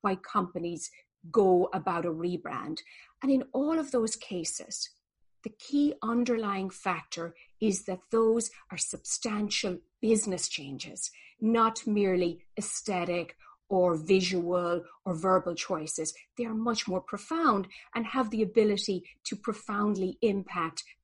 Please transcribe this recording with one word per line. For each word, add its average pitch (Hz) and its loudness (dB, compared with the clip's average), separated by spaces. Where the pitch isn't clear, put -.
why 196 2
companies 180 -4
go 185 6
about 170 -2
a 170 -2
rebrand. 160 -6
And 269 4
in 262 4
all 294 0
of 294 -2
those 220 0
cases, - -8
the 214 -8
key 285 0
underlying 226 0
factor 170 -6
is 208 0
that 185 -4
those 226 4
are - -10
substantial 208 -4
business 214 2
changes, - -8
not 226 2
merely 185 2
aesthetic 175 -4
or 180 4
visual 175 2
or 185 -2
verbal 180 2
choices. 156 -4
They 240 -2
are 220 -6
much 220 -2
more 185 0
profound 214 0
and 233 -2
have 240 0
the 220 0
ability 208 2
to - -6
profoundly 208 -2
impact 190 -2